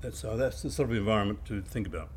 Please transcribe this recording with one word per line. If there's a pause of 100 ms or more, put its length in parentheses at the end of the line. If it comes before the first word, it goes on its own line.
That's,
so
that's
the
sort
of
environment
to
think
about